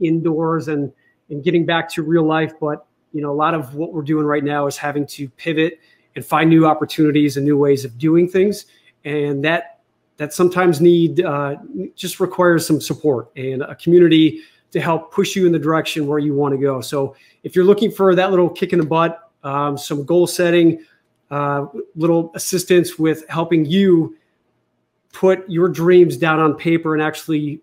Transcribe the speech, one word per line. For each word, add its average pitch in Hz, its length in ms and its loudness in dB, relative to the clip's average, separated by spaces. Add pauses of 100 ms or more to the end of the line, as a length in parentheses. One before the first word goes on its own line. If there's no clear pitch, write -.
indoors 165 680 -2
and, 143 260 -4 (380)
and 139 140 -10
getting 170 200 2
back 165 260 -2
to 170 120 -6
real 160 220 0
life. 156 360 0
But, 151 240 -6 (280)
you 151 100 -8
know, 147 80 -6
a - 20 -4
lot 156 220 0
of 143 220 -8
what 165 160 -8
we're 160 100 -8
doing 151 240 -2
right 147 160 0
now 143 240 -2
is 139 100 -6
having 143 300 -6
to 143 220 -12
pivot 160 500 -4 (380)
and 127 80 -12
find 160 260 2
new 160 160 6
opportunities 151 720 0
and 139 100 -4
new 147 100 2
ways 139 280 0
of 120 140 -14
doing 165 300 2
things. 190 380 0 (380)
And 147 400 -4
that, 170 340 -4 (380)
that 147 160 -10
sometimes 180 480 2
need, 170 400 4
uh, 143 360 -2 (380)
just - 240 -12
requires 175 480 2
some 151 140 2
support 135 560 -2
and 131 260 -6
a 147 140 -12
community 160 680 4 (300)
to 165 80 -4
help 160 320 -4
push - 240 -2
you 185 100 2
in 175 60 4
the 160 60 0
direction 156 500 -2
where 151 100 0
you 147 160 -2
wanna 139 220 0
go. 131 240 -2
So 139 340 -6 (300)
if - 100 -10
you're 180 100 4
looking 202 280 4
for 190 240 4
that 185 140 2
little 180 180 4
kick 175 240 -6
in 175 80 2
the 156 60 0
butt, 165 440 -2 (140)
um, 143 340 -4
some 143 260 -8
goal 175 220 2
setting, 170 580 2 (460)
uh, 143 360 -4 (280)
little 165 400 0
assistance 175 640 0
with 156 300 -2
helping 160 380 0
you 175 500 2 (960)
put 185 340 0
your 175 220 0
dreams 165 480 4
down 156 240 0
on 156 140 2
paper 165 400 -2
and 156 80 -2
actually 151 600 -6